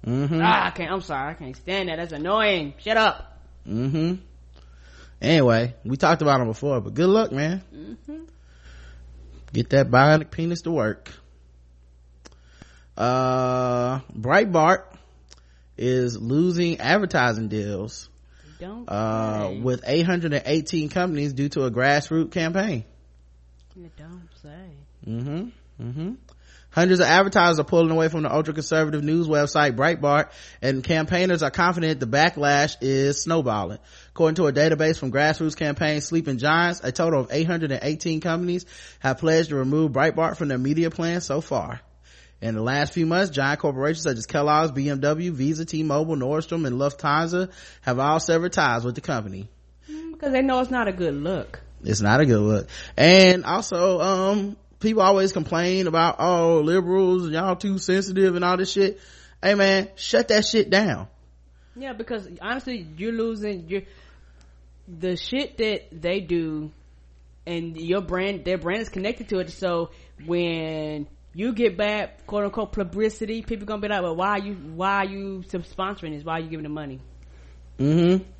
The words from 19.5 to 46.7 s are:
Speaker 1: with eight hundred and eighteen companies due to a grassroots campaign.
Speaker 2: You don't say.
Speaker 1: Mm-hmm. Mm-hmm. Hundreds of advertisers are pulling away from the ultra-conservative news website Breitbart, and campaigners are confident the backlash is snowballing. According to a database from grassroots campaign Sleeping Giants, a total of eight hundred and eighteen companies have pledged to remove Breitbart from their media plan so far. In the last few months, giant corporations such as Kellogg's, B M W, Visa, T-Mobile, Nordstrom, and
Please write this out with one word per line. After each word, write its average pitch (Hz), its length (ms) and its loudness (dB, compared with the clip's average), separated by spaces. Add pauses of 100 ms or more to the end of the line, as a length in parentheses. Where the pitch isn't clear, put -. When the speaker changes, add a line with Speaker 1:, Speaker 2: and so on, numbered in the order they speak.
Speaker 1:
with 123 280 -2
eight 160 180 2
hundred 170 280 0
and 143 120 -2
eighteen 151 440 -2
companies 151 440 -2
due 139 160 -2
to 143 140 -2
a 127 80 0
grassroots 143 600 0
campaign. 170 520 -2 (920)
Speaker 2:
You 175 220 -20
don't 170 320 -20 (140)
say. 170 260 -20 (380)
Speaker 1:
Mm-hmm. 143 420 -6 (320)
Mm-hmm. 143 300 -8 (580)
Hundreds 180 320 4
of 156 60 4
advertisers 175 520 4
are 139 60 0
pulling 165 260 4
away 160 160 2
from 156 160 -2
the 151 100 -2
ultra-conservative 156 680 -2
news 160 240 0
website 147 480 2
Breitbart, 143 540 2 (320)
and 131 220 0
campaigners 170 600 0
are 143 80 0
confident 170 480 0
the 135 80 -2
backlash 143 720 2
is 135 420 0
snowballing. 110 560 -2 (320)
According 160 240 2
to 175 120 2
a 139 60 2
database 156 440 4
from 131 140 -6
grassroots 151 460 0
campaign 151 440 -2
Sleeping 160 360 -2
Giants, 165 460 2
a 131 80 -4
total 160 300 2
of 117 100 -6
eight 160 160 0
hundred 165 240 -2
and 131 120 -4
eighteen 156 380 -2
companies 175 440 -2 (340)
have 135 180 0
pledged 160 320 2
to 147 60 -4
remove 143 380 0
Breitbart 156 440 0
from 151 120 -4
their 131 100 -2
media 156 320 0
plan 170 300 -4
so 147 200 -4
far. 113 380 -6 (600)
In 110 160 -4
the 107 80 -4
last 143 300 -2
few 170 120 0
months, 175 240 0
giant 139 300 -2
corporations 151 420 -2
such 143 160 -2
as 110 80 -10
Kellogg's, 151 460 2
B 139 180 -2
M 143 100 -2
W, 156 320 0
Visa, 151 320 -2
T-Mobile, 156 520 -2
Nordstrom, 151 500 -2
and 123 140 -2